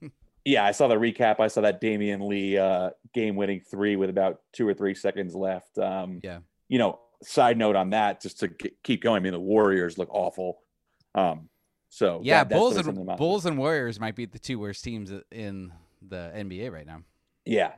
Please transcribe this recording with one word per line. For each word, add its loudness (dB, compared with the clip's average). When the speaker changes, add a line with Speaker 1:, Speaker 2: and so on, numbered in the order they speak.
Speaker 1:
Yeah, 4
I 4
saw 4
the 6
recap. 2
I 4
saw 0
that 2
Damian -2
Lee, 0
uh, 2
game-winning 0
three -2
with 0
about 0
two -2
or 2
three -2
seconds -4
left. -6
Um, -4
Speaker 2:
Yeah. -12
Speaker 1:
you 2
know, 2
side 4
note 4
on 0
that, 0
just -12
to -2
k-, -10
keep -2
going, 2
I -4
mean, -2
the -6
Warriors 2
look -4
awful. -4
Um, 0
so 0
Speaker 2:
Yeah, 6
Speaker 1:
that, 4
that's 4
Speaker 2:
Bulls 4
Speaker 1:
really 0
Speaker 2:
and, 0
Speaker 1:
something -6
about -6
Speaker 2:
Bulls 0
and -2
Warriors -2
might -6
be -8
the -14
two -6
worst -8
teams -8
i-, -12
in -10
the -12
N -10
B -10
A -10
right -16
now. -18
Speaker 1:
Yeah, 0